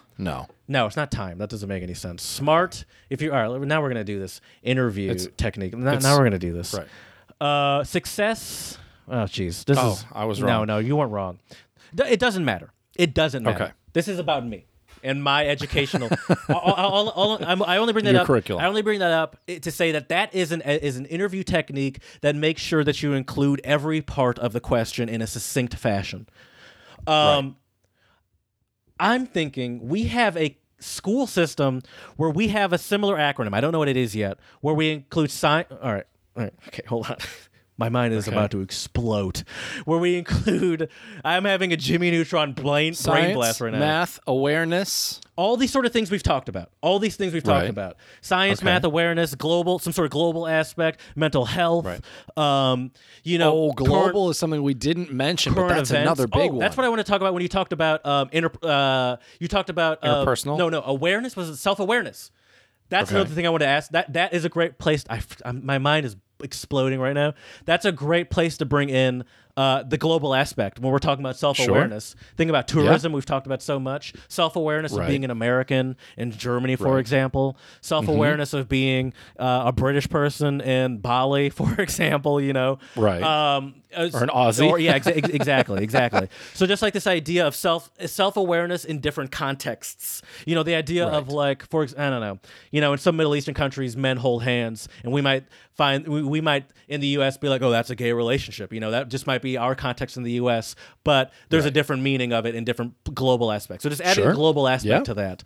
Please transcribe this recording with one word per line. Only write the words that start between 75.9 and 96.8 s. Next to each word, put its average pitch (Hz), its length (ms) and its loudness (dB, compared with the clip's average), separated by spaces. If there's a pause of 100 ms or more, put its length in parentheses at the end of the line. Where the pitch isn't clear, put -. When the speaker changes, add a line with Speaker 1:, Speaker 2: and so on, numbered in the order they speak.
Speaker 2:
in 117 160 -6
Germany, 123 440 -2
for 135 180 2
Speaker 1:
Right. 135 60 4
Speaker 2:
example. 135 580 0 (240)
Self-awareness 147 680 2
Speaker 1:
Mm-hmm. 143 80 -4
Speaker 2:
of 131 120 -4
being, 131 420 0 (260)
uh, 127 280 0
a 123 60 4
British 135 360 2
person 143 540 0
in 127 360 2
Bali, 135 520 2
<laughs> - 0 -
for - 280 0
example, 147 640 0
you 139 140 0
know. 131 240 0 (180)
Speaker 1:
Right. 98 260 2
Speaker 2:
Um, 143 520 2 (200)
uh, 175 200 -2
Speaker 1:
Or 117 80 0
an 131 80 0
Aussie. 123 400 4
Speaker 2:
or, 170 80 4
yeah, 160 180 4
exa-, 160 200 2
ex-, 147 120 0
Speaker 1:
<laughs> - 60 -2
Speaker 2:
exactly, 127 480 0
exactly. 113 460 0 (260)
So 190 100 2
just, 196 160 0
like, 208 140 0
this 202 140 -2
idea 170 380 2
of 143 100 -2
self, 170 340 -2 (160)
self-awareness 180 800 0
in 151 160 -6
different 143 320 -4
contexts. - 920 -6 (240)
You 165 80 0
know, 160 80 2
the 165 140 0
idea 165 300 0
of, 151 200 -2
Speaker 1:
Right. 139 100 -6
Speaker 2:
like, 139 320 -2
for 160 140 0
ex-, 139 160 -4
I 143 100 -2
don't 127 120 -2
know. 101 180 -6 (320)
You 147 100 0
know, 147 120 4
in 139 60 0
some 170 180 2
Middle 151 180 2
Eastern 143 200 -4
countries, 135 420 -2
men 131 220 0
hold 120 260 0
hands, 120 440 -2 (140)
and 123 100 -4
we 143 80 2
might 135 240 0 (300)
find, 143 320 0
we, 151 160 -2
we 147 180 -2
might 143 260 0 (220)